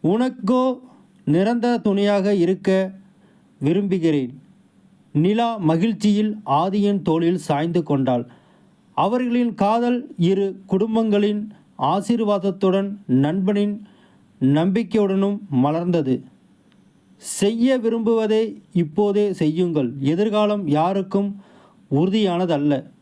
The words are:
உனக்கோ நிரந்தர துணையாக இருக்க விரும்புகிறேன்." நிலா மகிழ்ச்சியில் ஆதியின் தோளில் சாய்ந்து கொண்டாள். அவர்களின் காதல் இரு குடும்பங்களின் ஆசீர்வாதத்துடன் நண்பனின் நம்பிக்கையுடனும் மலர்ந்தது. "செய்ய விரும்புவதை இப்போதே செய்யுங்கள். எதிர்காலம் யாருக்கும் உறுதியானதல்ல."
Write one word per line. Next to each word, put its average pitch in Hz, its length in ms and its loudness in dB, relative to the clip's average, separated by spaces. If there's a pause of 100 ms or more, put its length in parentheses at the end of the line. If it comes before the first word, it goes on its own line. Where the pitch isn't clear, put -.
உனக்கோ 254 800 0 (440)
நிரந்தர 226 540 2
துணையாக 202 560 2
இருக்க 190 580 0 (640)
விரும்புகிறேன்." 160 800 0 (720)
நிலா 220 440 0
மகிழ்ச்சியில் 208 800 0 (100)
ஆதியின் 196 560 0
தோளில் 165 360 0
சாய்ந்து 160 440 -2
கொண்டாள். 127 440 0 (680)
அவர்களின் 240 600 0
காதல் 240 520 0 (120)
இரு 190 480 0
குடும்பங்களின் 208 840 0 (300)
ஆசீர்வாதத்துடன் 196 1160 0 (100)
நண்பனின் 196 760 0 (580)
நம்பிக்கையுடனும் 196 960 0 (260)
மலர்ந்தது. 160 560 0 (960)
"செய்ய 233 640 0
விரும்புவதை 220 760 0 (180)
இப்போதே 202 600 0
செய்யுங்கள். 156 680 0
எதிர்காலம் 202 680 0
யாருக்கும் 196 680 0 (540)
உறுதியானதல்ல." 170 960 0 (180)